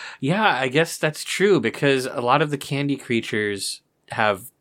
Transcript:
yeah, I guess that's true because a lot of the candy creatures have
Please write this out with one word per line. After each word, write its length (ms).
yeah, 260
I 120
guess 300
that's 260
true 360
because 460
a 160
lot 200
of 100
the 60
candy 380
creatures 840
have 500